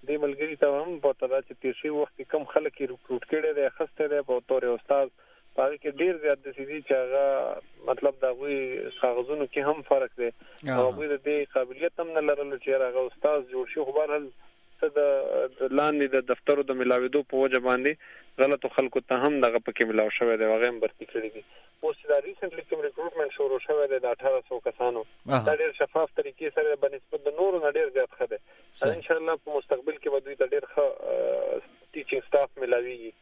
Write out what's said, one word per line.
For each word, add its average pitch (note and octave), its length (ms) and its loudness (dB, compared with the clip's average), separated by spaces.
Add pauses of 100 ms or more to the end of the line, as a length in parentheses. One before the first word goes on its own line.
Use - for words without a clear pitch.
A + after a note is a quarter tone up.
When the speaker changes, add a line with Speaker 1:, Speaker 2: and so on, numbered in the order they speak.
Speaker 1:
دې D3+ 140 -2
ملګري D3 400 -4
ته C#3+ 160 2
هم E3+ 240 -6
پته C3+ 300 0
ده C3+ 120 0
چې - 160 -18
تیر C3 160 -2
شوي D#3 140 -6
وخت D3 260 -4
کې - 160 -12
کوم D#3 100 -2 (120)
خلک D#3 260 0
یې C#3 120 -4
ریکروټ B2 380 -6
کړی D#3 280 0
دی، C#3+ 100 2
اخیستی D#3 440 -4
دی D3 140 2
په B2 240 0
طور B2+ 200 2
استاد، C3+ 420 0 (420)
په - 100 -2
هغې C#3+ 180 -2
کې D3+ 80 -4 (100)
ډېر F3+ 140 2 (100)
زیات C#3 200 2
داسې C3+ 260 -10
دي D3+ 180 -8
چې C#3+ 140 4
هغه C3 220 2 (640)
مطلب C3 360 0
د B2+ 100 2
هغوی C#3 240 -4 (400)
کاغذونو C3 540 0
کې D3 160 0
هم D3+ 200 -4
فرق C3 320 2
دی. A#2+ 140 0
Speaker 2:
آه. - 420 -8
Speaker 1:
او B2+ 140 4
هغوی D3 220 -4
د C#3+ 40 -2 (120)
دې D3 280 -2
قابلیت C3+ 480 -2
هم E3 40 -10 (100)
نه D3+ 100 0
لرلو C#3+ 320 -2
چې - 140 -6
یاره C3 160 2
هغه B2+ 160 0
استاد C#3+ 480 0
جوړ B2+ 180 -4
شي. D#3 160 -4
خو C#3 100 -2
بهرحال D3+ 300 0 (500)
څه E3 80 0 (120)
د، - 20 4 (580)
د C3 220 0
لاندې D3 340 2
د B2+ 200 0
دفترو C#3+ 340 0
د C3 140 -2
میلاوېدو B2+ 500 2
په C3+ 140 4
وجه B2+ 220 2
باندې B2+ 240 2 (520)
غلطو C#3 320 0
خلکو C3 320 0
ته B2+ 180 2
هم D3 80 4 (100)
دغه A#2 220 4
پکې A2+ 260 0
میلاو G#2+ 280 2
شوی A2+ 200 2
دی، A2 140 4
هغه A#2+ 180 2
هم A#2 120 -6
بھرتي A2 280 -4
کړي A2 220 -4
دي. A2 100 -16 (400)
اوس D#3 160 -2
چې D3+ 100 -20
دا D3 160 4
ریسنټلی F3 420 -10
کوم D#3+ 160 -4
ریکروټمنټ D#3 520 -4
شروع C3+ 280 0
شوی D3 260 2
دی C3+ 140 2
د A#2+ 80 2
اټھارہ C3 360 0
سو B2 180 -6
کسانو، B2 380 -2
Speaker 2:
آها. - 440 -2
Speaker 1:
دا D3+ 120 4
ډېر D#3 100 0 (100)
شفاف D#3 380 0
طریقې D3 380 -4
سره D3+ 280 0
به C#3 100 4
نسبت C#3+ 340 -8
د D3 120 -6
نورو F#3 240 2
نه D3 120 4
ډېر D3+ 220 0
زیات B2+ 180 2
ښه B2 160 -2
دی. G#2 80 -8 (400)
Speaker 2:
صحیح. C#3+ 160 2
Speaker 1:
انشاءالله D#3+ 480 -2
په D3+ 140 -4
مستقبل C#3+ 420 -2
کې - 160 -2
به C#3 100 2
دوی C#3 160 -12
ته C3 120 4
ډېر C#3 180 0
ښه، D3 140 2 (260)
آه، B1 420 0 (400)
ټیچینګ C#3 340 -4
سټاف C#3 360 -4
میلاویږي. A#2+ 580 -2